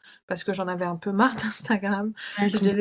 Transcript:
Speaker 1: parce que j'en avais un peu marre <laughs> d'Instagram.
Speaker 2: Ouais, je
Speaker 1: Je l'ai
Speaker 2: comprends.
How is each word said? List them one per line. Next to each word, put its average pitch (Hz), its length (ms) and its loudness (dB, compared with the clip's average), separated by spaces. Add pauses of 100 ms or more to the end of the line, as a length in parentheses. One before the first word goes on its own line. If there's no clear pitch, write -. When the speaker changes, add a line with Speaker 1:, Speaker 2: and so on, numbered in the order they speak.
(260)
Speaker 1:
parce 180 180 -6
que 196 100 -2
j'en 185 120 -2
avais 180 200 -2
un 175 100 -4
peu 202 160 -4
marre 233 240 4
<laughs> - 80 -4
d'Instagram. 208 680 -2 (240)
Speaker 2:
Ouais, 202 100 4
je 202 80 0
Speaker 1:
Je 202 60 2
l'ai 196 80 6
Speaker 2:
comprends. 196 100 2